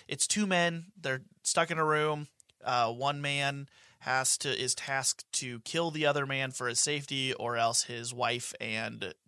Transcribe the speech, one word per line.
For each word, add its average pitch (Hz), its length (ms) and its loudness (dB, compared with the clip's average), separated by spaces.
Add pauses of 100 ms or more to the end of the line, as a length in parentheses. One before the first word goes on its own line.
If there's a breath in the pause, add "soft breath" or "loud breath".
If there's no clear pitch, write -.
it's - 220 -2
two 214 180 2
men, 170 420 2 (120)
they're 135 220 -2 (220)
stuck 165 280 2
in 160 60 -2
a 160 80 2
room. 151 420 2 (380)
Uh, 120 260 2
one 139 300 -2
man 139 480 -2 (300 soft breath)
has 131 400 2
to, 143 100 -2 (120)
is 127 140 0
tasked - 560 -2
to 123 300 -4
kill 165 280 0
the 156 160 0
other 143 200 4
man 135 260 -2
for 127 160 -2
his 117 140 2
safety, 139 540 0
or 117 200 -2
else 117 300 4
his 120 280 -8
wife 120 460 -2
and 110 540 -6 (140)